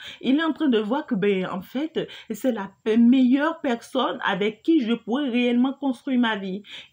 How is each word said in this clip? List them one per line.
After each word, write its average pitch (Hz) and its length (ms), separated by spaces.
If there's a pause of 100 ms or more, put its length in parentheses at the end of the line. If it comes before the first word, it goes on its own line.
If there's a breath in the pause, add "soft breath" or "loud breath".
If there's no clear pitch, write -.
(220 loud breath)
Il 262 160
est 330 60
en 320 100
train 311 140
de 233 100
voir 220 300
que, 247 80
ben, 185 320
en 185 140
fait, 254 460 (220 loud breath)
c'est 240 220
la 202 180 (140)
pe-, 220 140
meilleure 262 640
personne 254 640
avec 202 380
qui 320 200
je 226 120
pourrais 247 360
réellement 247 440
construire 262 460
ma 220 160
vie. 196 260 (320 loud breath)